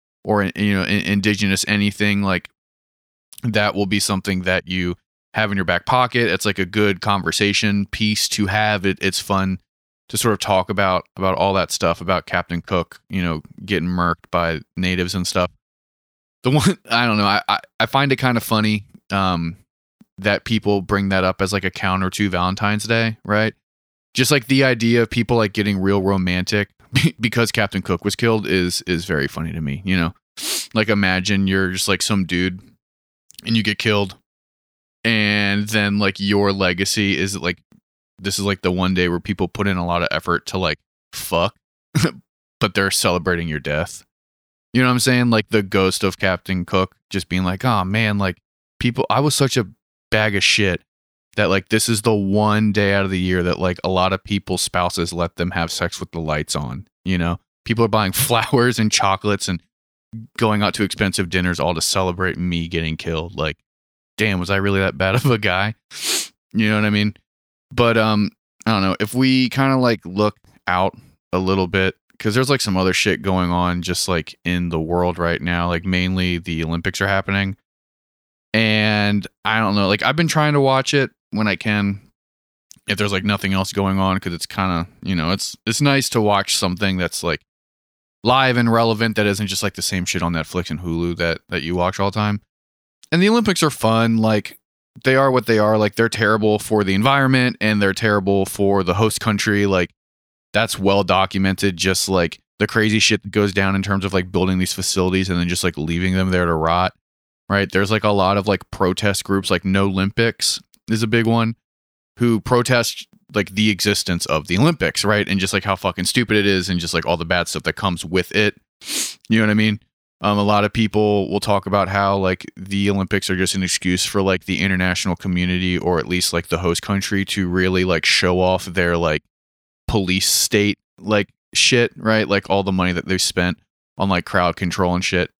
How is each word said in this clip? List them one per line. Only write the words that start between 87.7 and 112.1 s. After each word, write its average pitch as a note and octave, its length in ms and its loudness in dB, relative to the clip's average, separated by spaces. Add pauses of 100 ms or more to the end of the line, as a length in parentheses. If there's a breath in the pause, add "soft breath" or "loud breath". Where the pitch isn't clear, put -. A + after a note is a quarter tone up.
live B2+ 320 4
and A#2 160 2
relevant A2+ 440 2
that G#2 100 2
isn't G2+ 200 0
just, F#2+ 160 -4
like, G#2 120 -2
the F#2 80 -10
same F#2 220 -4
shit F2 180 -2
on E2+ 100 0
Netflix E2+ 380 -4
and D#2 100 -6
Hulu E2+ 380 -2
that, E2+ 320 -2
that C#2 120 -4
you E2+ 140 -4
watch F2+ 240 0
all G2 100 0
the G#2+ 80 -4
time. G#2 220 -2 (720)
And E3+ 100 2
the G3+ 60 6
Olympics G#3+ 340 2
are D3+ 80 4
fun. A2+ 460 2
Like, A2 420 0 (460)
they C3 100 4
are C3+ 160 4
what B2+ 160 2
they A2 120 4
are. G#2+ 200 4
Like, G#2 160 0
they're A2+ 140 2
terrible G#2+ 500 2
for G#2+ 260 0
the F#2+ 100 2
environment C3 680 2
and G#2+ 200 2
they're G2 120 2
terrible G2 520 2
for G2 380 2
the F2 120 0
host G#2+ 260 0
country. G2+ 460 0
Like, F#2 240 0 (640)
that's A2 260 0
well G2 260 4
documented, F#2+ 720 0
just, F#2 320 0
like, F2+ 320 0 (180)
the G#2 80 0
crazy G#2+ 320 2
shit G#2 240 2
that G2 80 -12
goes G2+ 220 2
down G2 240 0
in G2 60 0
terms G2 220 -2
of, F#2+ 80 -4
like, F#2 200 -2
building F#2 260 2
these F2+ 140 0
facilities F#2 580 0
and F2 80 0
then F2 100 0
just, F2 140 -4
like, F2 160 -2
leaving E2+ 360 -2
them F#2 160 2
there F2+ 160 2
to E2+ 80 2
rot, E2 400 0 (540)
right? G2 220 0
There's, G2 200 0
like, A2 140 0
a G#2+ 60 2
lot G2 260 4
of, G2+ 120 -2
like, G2 220 0
protest F#2+ 540 0
groups, G2 260 -2
like, F2+ 140 0
No G2 220 2
Olympics G2 760 -2 (300)
is A2 120 0
a A#2 40 0
big A2+ 200 2
one, A2+ 280 2 (640)